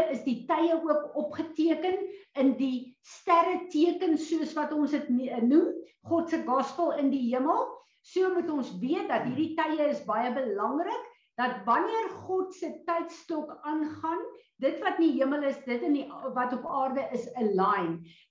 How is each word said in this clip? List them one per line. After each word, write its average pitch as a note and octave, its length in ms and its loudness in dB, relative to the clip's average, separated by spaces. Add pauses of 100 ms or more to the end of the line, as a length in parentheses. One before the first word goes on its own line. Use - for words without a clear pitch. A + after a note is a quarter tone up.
(100)
is B3 140 -4
die A#3+ 220 -2
tye E4 280 4
ook D#4 420 0
opgeteken D#4+ 800 0 (440)
in C4+ 180 6
die B3+ 380 -2 (100)
sterreteken, E4+ 1120 2
soos D#4+ 360 -2
wat D4+ 180 -2
ons D4 180 2
dit C#4+ 180 -2
ne-, B3 380 0
noem, D4 240 6 (380)
God E4 220 2
se E4 160 0
gospel C#4 520 0
in C#4 140 2
die B3+ 180 0
hemel. C#4+ 380 2 (340)
So F#4 320 0
moet E4+ 160 0
ons B3 300 -2
weet D#4 280 -2
dat B3 200 0
hierdie D4 260 -2
tye D#4 380 0
is A3 120 -4
baie A#3 300 0
belangrik, C4+ 760 -2 (300)
dat A#3+ 260 -2
wanneer F#4+ 460 2 (160)
God F#4 280 -2
se - 180 -8 (120)
tydstok E4+ 800 -4
aangaan, D#4 580 -4 (380)
dit D#4+ 240 -2
wat F#4+ 160 0
in E4 80 6
die C4+ 140 4
hemel C#4 260 2
is, C4 180 0
dit A#3+ 180 -2
in D#4 140 2
die, C4+ 80 -2 (300)
wat B3 180 0
op A#3+ 140 -4
aarde C4 480 0
is, - 100 -4 (140)
align. F#3+ 640 2 (280)